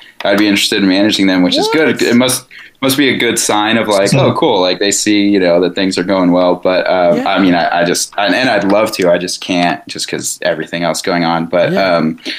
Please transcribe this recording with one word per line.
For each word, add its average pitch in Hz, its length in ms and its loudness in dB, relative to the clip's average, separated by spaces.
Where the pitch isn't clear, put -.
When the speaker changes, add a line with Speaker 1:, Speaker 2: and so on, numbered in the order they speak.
Speaker 1:
I'd 101 140 2
be 107 80 2
interested 101 340 0
in 95 80 4
managing 98 380 2
them, 92 160 2
which 87 140 0
is 427 140 0
good. 160 160 2
Speaker 2:
What? - 140 -2
Speaker 1:
It 123 140 2
must, 123 320 0
must 135 160 0
be 143 120 2
a 107 80 0
good 113 220 0
sign 110 380 0
of, 104 100 -2
like, 101 220 2
Speaker 3:
So - 100 2
Speaker 1:
"Oh, 151 160 2
cool." 123 240 2
Like, 90 200 0
they 101 120 0
see, 101 380 0
you 101 100 2
know, 90 220 2
that 87 140 -2
things 95 220 -2
are 90 60 -2
going 92 280 0
well. 90 240 2
But, 90 340 -2
um, 87 280 2
Speaker 2:
Yeah. - 120 -2
Speaker 1:
I 95 100 0
mean, 92 140 2
I, 87 280 0
I 85 40 0
just, - 320 -4
and, 101 180 0
and 127 140 0
I'd 101 160 -2
love 107 280 0
to, 90 180 0
I 87 80 2
just 87 220 -8
can't 87 460 -4
just - 220 -10
'cause - 320 -8
everything 80 420 -4
else 82 180 -4
going 87 220 -2
on. 82 220 -2
But, 85 260 0
Speaker 2:
Yeah. 95 260 0
Speaker 1:
um, 80 220 -2